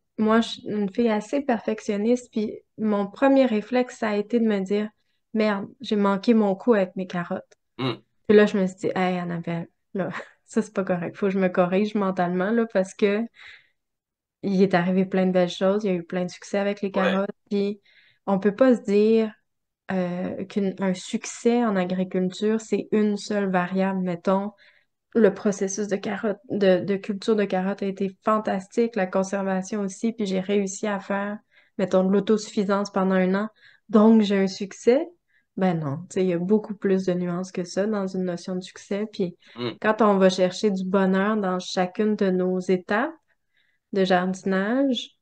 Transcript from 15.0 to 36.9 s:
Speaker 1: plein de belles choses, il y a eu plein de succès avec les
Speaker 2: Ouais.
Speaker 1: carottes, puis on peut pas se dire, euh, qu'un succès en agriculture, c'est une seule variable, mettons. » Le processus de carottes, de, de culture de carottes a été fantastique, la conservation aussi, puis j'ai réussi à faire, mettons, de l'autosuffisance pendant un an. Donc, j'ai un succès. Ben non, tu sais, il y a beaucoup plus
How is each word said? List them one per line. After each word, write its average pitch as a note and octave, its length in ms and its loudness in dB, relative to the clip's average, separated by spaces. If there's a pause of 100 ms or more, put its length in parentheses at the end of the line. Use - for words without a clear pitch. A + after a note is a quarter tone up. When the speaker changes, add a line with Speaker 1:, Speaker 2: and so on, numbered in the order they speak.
Speaker 1:
plein F#3 220 0
de F#3 60 2
belles F3+ 180 2
choses, G3 340 0
il - 40 -2
y - 20 2
a F#3 60 0
eu E3+ 80 -4
plein F3+ 200 -4
de F3 60 -6
succès - 280 -6
avec G3+ 240 -2
les G3+ 60 -2
Speaker 2:
Ouais. F#3+ 40 -12
Speaker 1:
carottes, G3 380 0 (200)
puis G3+ 300 -2 (460)
on G3 120 2
peut G3 160 0
pas C4 220 6
se - 60 -4
dire, G#3+ 500 4 (600)
euh, F3+ 520 -4
qu'un F#3+ 500 -2
succès A#3 680 -2
en G#3 120 0
agriculture, F#3 840 -2
c'est - 320 -4
une G#3+ 240 2
seule G3+ 340 -4
variable, F#3+ 500 0
mettons. » F#3+ 520 -2 (640)
Le G3 180 6
processus G3+ 540 -4
de G3 80 -2
carottes, G3+ 420 -6 (120)
de, F#3+ 340 2
de G3 120 0
culture G3 380 -2
de G#3 100 2
carottes G3 380 -2
a G3 40 -4
été F#3+ 380 -4
fantastique, G#3+ 720 -2
la F#3+ 140 0
conservation F#3+ 720 -2
aussi, G3+ 320 -4
puis A3 140 -6
j'ai F#3+ 140 -2
réussi G3 460 -2
à G3+ 140 -4
faire, G3+ 380 -6 (400)
mettons, F#3 260 2
de F#3+ 80 2
l'autosuffisance G3+ 800 0
pendant F#3+ 240 2
un F#3 180 2
an. G#3 140 -2 (400)
Donc, A3 340 8
j'ai G3 160 2
un F#3+ 80 2
succès. A#3 600 0 (480)
Ben F#3 240 2
non, C#3+ 180 -6 (120)
tu - 40 -10
sais, F#3+ 100 0
il F#3 40 0
y F3+ 40 0
a E3+ 60 0
beaucoup G#3 380 -2
plus F#3+ 300 0